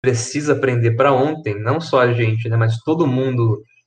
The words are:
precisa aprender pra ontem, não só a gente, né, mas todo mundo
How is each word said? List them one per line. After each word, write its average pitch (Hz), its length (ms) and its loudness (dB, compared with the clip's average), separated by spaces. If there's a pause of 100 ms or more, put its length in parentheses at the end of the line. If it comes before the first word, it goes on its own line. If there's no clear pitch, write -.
precisa 135 520 -2
aprender 120 440 0
pra 135 160 4
ontem, 131 440 -2
não 123 220 -2
só 139 220 0
a 120 100 2
gente, 113 380 -2
né, 113 80 0
mas 113 260 0
todo 165 240 0
mundo 127 560 0 (240)